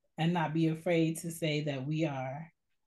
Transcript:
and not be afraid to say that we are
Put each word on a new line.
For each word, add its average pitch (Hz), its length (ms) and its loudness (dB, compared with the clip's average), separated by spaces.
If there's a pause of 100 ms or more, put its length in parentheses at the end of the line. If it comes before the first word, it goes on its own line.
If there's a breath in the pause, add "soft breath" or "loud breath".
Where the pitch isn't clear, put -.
(160)
and 165 160 2
not 156 220 0
be 165 140 4
afraid 165 500 2
to 170 120 -8
say 151 340 -2
that 139 220 -4
we 156 180 0
are 135 480 -6 (340)